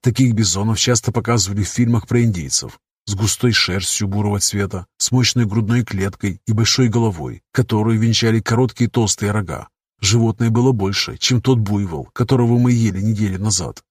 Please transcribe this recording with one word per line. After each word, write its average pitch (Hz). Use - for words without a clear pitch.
Таких 123
бизонов 104
часто 117
показывали 101
в -
фильмах 117
про 120
индейцев. 82
С 101
густой 107
шерстью 95
бурого 104
цвета, 98
с -
мощной 120
грудной 113
клеткой 98
и 113
большой 113
головой, 95
которую 113
венчали 113
короткие 120
толстые 104
рога. 101
Животное 117
было 120
больше, 98
чем -
тот 131
буйвол, 98
которого 120
мы 123
ели 110
неделю 101
назад. 101